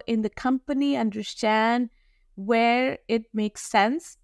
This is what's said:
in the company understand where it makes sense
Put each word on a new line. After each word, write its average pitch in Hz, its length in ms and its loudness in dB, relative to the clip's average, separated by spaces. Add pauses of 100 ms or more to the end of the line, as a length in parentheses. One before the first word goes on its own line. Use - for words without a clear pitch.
in 226 140 0
the 214 80 -2
company 277 680 0
understand 220 960 0 (460)
where 233 600 2 (100)
it 226 260 -2
makes 214 280 -4
sense 233 640 0